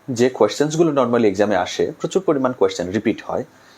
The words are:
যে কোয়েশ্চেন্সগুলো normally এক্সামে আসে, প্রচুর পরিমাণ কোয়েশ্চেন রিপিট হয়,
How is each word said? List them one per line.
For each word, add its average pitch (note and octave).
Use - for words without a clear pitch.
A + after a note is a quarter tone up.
যে B2
কোয়েশ্চেন্সগুলো D3
normally A#2
এক্সামে G2+
আসে, -
প্রচুর F3+
পরিমাণ C3+
কোয়েশ্চেন F#2
রিপিট G#2+
হয়, F2